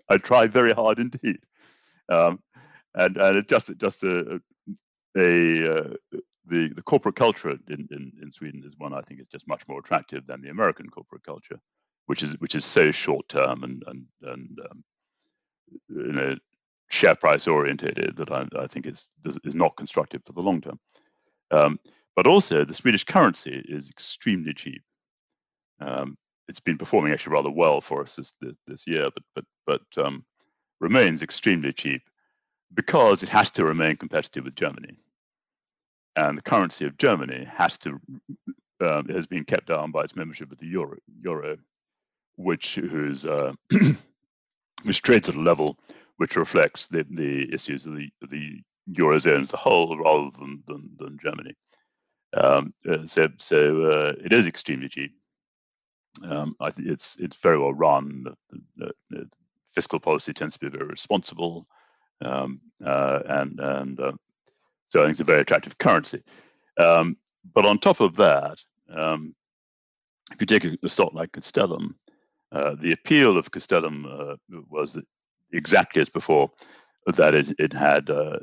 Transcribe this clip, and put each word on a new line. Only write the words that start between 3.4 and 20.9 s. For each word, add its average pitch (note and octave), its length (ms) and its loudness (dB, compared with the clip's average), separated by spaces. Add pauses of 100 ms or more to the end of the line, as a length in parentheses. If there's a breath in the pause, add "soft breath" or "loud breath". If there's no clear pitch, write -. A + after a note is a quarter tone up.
just, A2+ 200 2
it - 80 -12
just, G2+ 260 -4
uh, F2+ 360 -4 (760)
a, E2 600 4
uh, C#2+ 140 -6 (520)
the, E2 280 -2
the F2 80 -16
corporate B2+ 340 0
culture G#2 360 0
in, D2 400 -12
in, C#2+ 200 -14 (100)
in D2 100 -20
Sweden C#2+ 340 -16
is C#2+ 120 -20
one D2 160 -12
I C#2 80 -10
think C2+ 180 -20
is C2 80 -20
just - 200 -20
much - 200 -10
more C#2 120 -12
attractive C#2+ 460 -6
than C2 160 -16
the C#2 80 -18
American F2+ 400 -4
corporate - 340 -20
culture, - 360 -18 (480)
which D2 160 -6
is, D2 160 -8
which D#2+ 160 -8
is C#2+ 100 -4
so D#2+ 240 4
short D2 400 -4
term C2+ 340 -2
and, B1+ 220 -12
and, B1+ 200 -18 (180)
and, B1+ 360 -16 (120)
um, - 120 -20 (1040)
you C2+ 240 -8
know, C2+ 240 -4 (540)
share E2 240 4
price D2+ 340 2
orientated D2 680 -2
that D#2 160 -10
I, C#2 160 -4 (100)
I C2+ 80 -6
think - 220 -12
is, - 180 -16 (380)
is C#2+ 100 -8
not E2 240 2
constructive D2+ 480 -6
for - 80 -20
the F2 80 -8
long F#2 180 0
term. C#2 200 -14 (720)